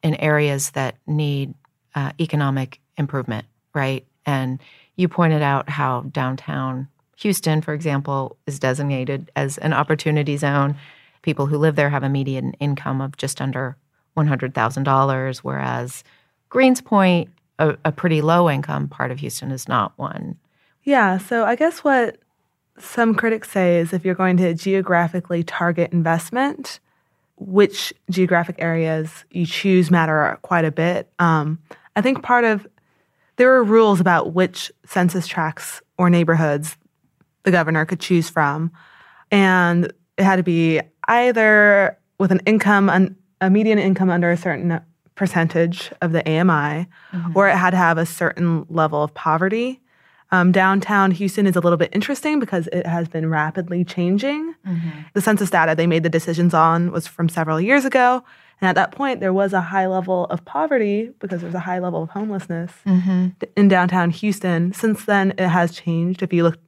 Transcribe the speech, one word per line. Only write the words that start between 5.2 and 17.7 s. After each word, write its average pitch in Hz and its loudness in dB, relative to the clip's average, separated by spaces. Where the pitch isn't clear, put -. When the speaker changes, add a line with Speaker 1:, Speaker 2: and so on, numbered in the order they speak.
Speaker 1:
out 139 0
how 135 -4
downtown 131 -6
Houston, 165 0
for 156 -6
example, 143 -4
is 139 -8
designated 139 -4
as 139 -4
an 156 -2
opportunity 147 0
zone. 143 0
People 147 -4
who 147 -2
live 151 2
there 147 2
have 143 -2
a 139 -2
median 131 -4
income 139 -4
of 139 -10
just - -8
under 131 -6
one 156 0
hundred 131 -2
thousand 135 -2
dollars, 135 0
whereas 127 -6
Greens 254 4
Point, 185 2
a, 151 2